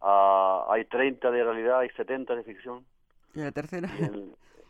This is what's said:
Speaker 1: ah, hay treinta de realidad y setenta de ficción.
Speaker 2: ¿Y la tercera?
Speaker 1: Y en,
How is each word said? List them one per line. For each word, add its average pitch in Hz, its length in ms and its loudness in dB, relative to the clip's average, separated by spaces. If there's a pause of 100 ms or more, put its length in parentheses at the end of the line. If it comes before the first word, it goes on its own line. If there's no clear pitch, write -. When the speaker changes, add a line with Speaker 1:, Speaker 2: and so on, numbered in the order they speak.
Speaker 1:
ah, 95 680 4
hay 113 160 0
treinta 127 440 -2
de 120 140 0
realidad 117 400 0
y 120 60 -4
setenta 123 460 -6
de 117 80 -8
ficción. 123 400 -16 (520)
Speaker 2:
¿Y 151 40 -10
la 143 120 -8
tercera? 170 440 -10
Speaker 1:
Y 160 80 -4
en, 101 320 -8 (340)